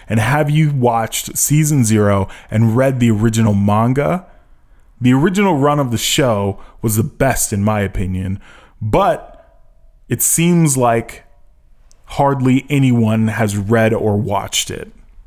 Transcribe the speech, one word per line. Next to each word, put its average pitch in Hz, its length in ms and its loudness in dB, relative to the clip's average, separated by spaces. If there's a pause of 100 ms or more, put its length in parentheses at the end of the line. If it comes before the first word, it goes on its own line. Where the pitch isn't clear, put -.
And 107 100 0
have 143 320 0
you 151 220 2
watched 117 640 -2
season 151 480 2
zero 104 420 2 (240)
and 110 260 2
read 131 220 2
the 120 140 2
original 110 420 2
manga? 123 720 0 (760)
The 123 140 4
original 180 420 2
run 147 220 2
of 131 140 -2
the 110 60 0
show 104 600 0 (240)
was 107 140 -2
the 123 80 2
best 135 480 -2
in 101 100 -2
my 107 180 0
opinion, 95 600 -6 (420)
but - 760 -4 (480)
it 120 120 -2
seems 165 560 2
like 117 480 -2 (840)
hardly 131 640 0
anyone 117 600 2
has 107 280 -2
read 110 380 0
or 104 220 0
watched 101 520 -4
it." - 220 -12 (360)